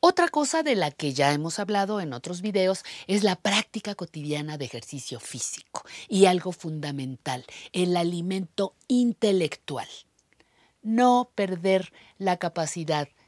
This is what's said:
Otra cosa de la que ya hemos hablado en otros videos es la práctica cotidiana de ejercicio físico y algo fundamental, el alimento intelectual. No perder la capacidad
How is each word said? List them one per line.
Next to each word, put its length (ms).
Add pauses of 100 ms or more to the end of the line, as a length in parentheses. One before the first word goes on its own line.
Otra 280
cosa 340
de 120
la 160
que 220
ya 200
hemos 260
hablado 420
en 120
otros 280
videos 440 (220)
es 160
la 140
práctica 580
cotidiana 640
de 60
ejercicio 560
físico 640 (240)
y 180
algo 260
fundamental, 920 (280)
el 240
alimento 800 (140)
intelectual. 1000 (960)
No 520
perder 580 (260)
la 200
capacidad 720 (200)